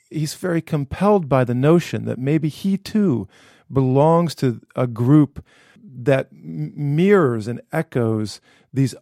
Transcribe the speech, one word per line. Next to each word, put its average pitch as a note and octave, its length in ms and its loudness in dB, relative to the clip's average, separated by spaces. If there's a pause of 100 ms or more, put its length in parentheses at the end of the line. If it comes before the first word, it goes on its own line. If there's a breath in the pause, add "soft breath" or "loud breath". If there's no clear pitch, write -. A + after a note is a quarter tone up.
(100)
he's D3+ 240 -6
very E3+ 280 -4
compelled F3 680 -2
by C3 160 4
the A#2+ 100 -2
notion C3 500 2
that A2+ 140 -6
maybe D3+ 300 0
he F#3+ 300 -4
too C#3+ 500 -2 (440 soft breath)
belongs C#3+ 640 2
to A#2+ 240 -2 (160)
a B2+ 100 0
group B2 580 2 (380 soft breath)
that C3+ 500 -2
m-, D3+ 440 -10
mirrors D3 720 2
and A#2+ 120 -8 (120)
echoes A2+ 680 -2 (320 soft breath)
these C3 300 -2